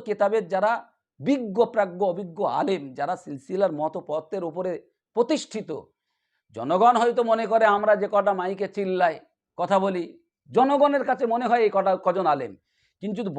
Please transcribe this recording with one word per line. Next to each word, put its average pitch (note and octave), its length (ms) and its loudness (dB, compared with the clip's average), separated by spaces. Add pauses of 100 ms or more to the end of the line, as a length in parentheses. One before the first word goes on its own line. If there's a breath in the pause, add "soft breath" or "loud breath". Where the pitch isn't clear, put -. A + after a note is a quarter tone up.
কেতাবের G#3 380 0 (100)
যারা G3+ 180 2 (480)
বিজ্ঞ, A3 360 -2 (180)
প্রাজ্ঞ, F#3+ 260 0 (120)
অভিজ্ঞ E3+ 260 -10 (220)
আলেম, F#3 220 -2 (160)
যারা D3 240 -4
সিলসিলার F#3 580 -2
মত D#3 140 -4 (140)
পথের D#3 420 -6
উপরে F3+ 220 -6 (440)
প্রতিষ্ঠিত, A3 540 -2 (840)
জনগণ F3+ 460 4
হয়তো A#3+ 280 2
মনে A3+ 200 2
করে A3 140 4 (120)
আমরা G#3+ 160 2 (100)
যে G3+ 120 -4
কটা G3+ 240 4
মাইকে F#3+ 280 -4 (100)
চিল্লাই, F#3 400 0 (440)
কথা F3 240 2
বলি, F#3 200 -2 (460)
জনগণের C4+ 580 4
কাছে B3 160 0 (100)
মনে B3 160 -2
হয় A#3+ 160 4
এই G#3 100 2
কটা, G3 160 2 (140)
কজন F3 280 0
আলেম। B2 180 -8 (480)
কিন্তু G3+ 200 -6 (180)